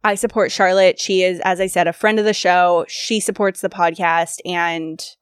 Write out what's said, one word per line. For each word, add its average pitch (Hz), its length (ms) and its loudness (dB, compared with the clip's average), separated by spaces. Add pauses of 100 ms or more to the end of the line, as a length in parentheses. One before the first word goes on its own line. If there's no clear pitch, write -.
I 208 120 0
support 214 340 -2
Charlotte. 185 480 2
She 185 240 -2
is, 180 220 0
as 185 160 0
I 190 80 0
said, 175 180 0
a 170 60 -2
friend 214 260 0
of 214 60 0
the 214 80 2
show. 180 560 2
She - 320 -4
supports 202 400 -2
the 196 80 -4
podcast 170 760 0
and 165 560 -4 (200)